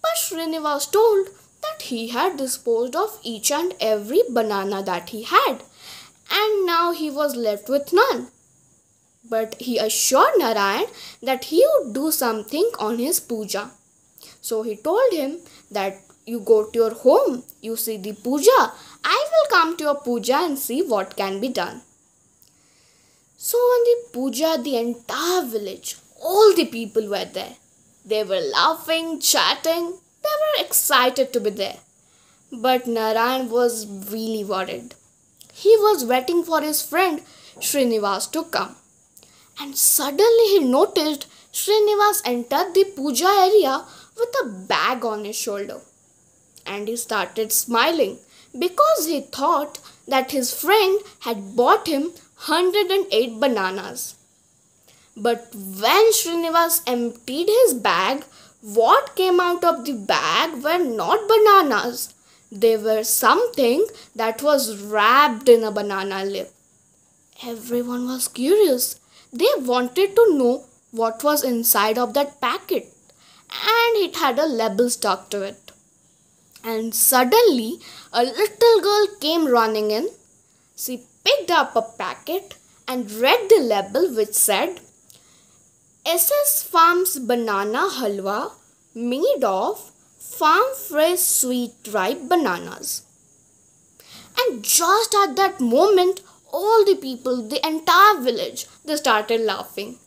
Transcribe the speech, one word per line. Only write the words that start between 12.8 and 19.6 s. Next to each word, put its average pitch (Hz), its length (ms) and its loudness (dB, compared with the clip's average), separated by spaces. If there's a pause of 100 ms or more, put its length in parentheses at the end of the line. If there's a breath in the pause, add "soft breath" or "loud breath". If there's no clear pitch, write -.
his 285 200 -2
puja. 214 520 -8 (680 loud breath)
So 220 200 -6
he 220 140 -6
told 453 360 2
him 311 280 -4 (320 loud breath)
that, 196 300 -4 (260)
"You 226 120 -8
go 214 260 4
to 226 140 -6
your 226 140 2
home, 302 500 4 (180)
you 226 140 -8
see 220 220 -6
the 202 160 -10
puja. 294 460 4 (440 loud breath)
I 370 160 0 (120)
will 605 260 2
come 330 200 2